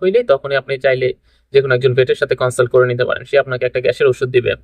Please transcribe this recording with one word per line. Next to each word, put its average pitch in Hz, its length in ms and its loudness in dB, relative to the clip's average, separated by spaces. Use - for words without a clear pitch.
হইলেই 208 200 2
তখনই 139 320 0
আপনি 135 220 -4
চাইলে 127 360 0
যে 135 100 4
কোনো 135 140 0
একজন 127 180 2
ভেটের 131 220 2
সাথে 139 200 -2
কনসাল্ট 127 360 -2
করে 123 160 4
নিতে 123 180 -2
পারেন। - 180 -6
সে 139 160 0
আপনাকে 127 260 -4
একটা 127 160 -4
গ্যাসের 139 260 0
ওষুধ 127 220 0
দিবে 117 340 0